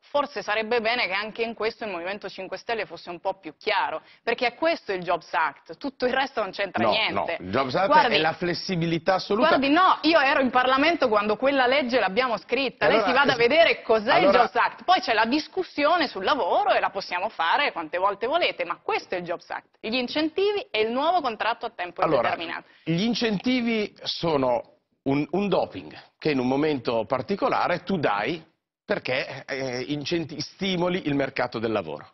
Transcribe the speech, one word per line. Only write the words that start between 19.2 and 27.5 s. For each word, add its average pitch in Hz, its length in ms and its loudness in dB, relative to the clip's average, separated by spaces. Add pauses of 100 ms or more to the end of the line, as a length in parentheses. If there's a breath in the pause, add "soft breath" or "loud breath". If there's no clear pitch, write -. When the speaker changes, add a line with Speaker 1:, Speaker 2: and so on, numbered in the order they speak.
Speaker 1:
Jobs 165 240 -8
Act, - 320 -14
gli 220 140 -6
incentivi 320 760 -2
e 214 100 0
il 226 100 0
nuovo 311 280 0
contratto 226 460 -4
a 190 60 -6
tempo 180 300 -8
Speaker 2:
Allora, 135 280 2
Speaker 1:
indeterminato. 165 380 -8 (180 soft breath)
Speaker 2:
gli 165 180 0
incentivi 233 880 0 (100)
sono 135 720 -2 (300)
un, 143 260 0
un 202 180 0
doping 101 440 -2 (240)
che - 140 -2
in 135 80 2
un 123 80 0
momento 131 580 0
particolare 143 760 -2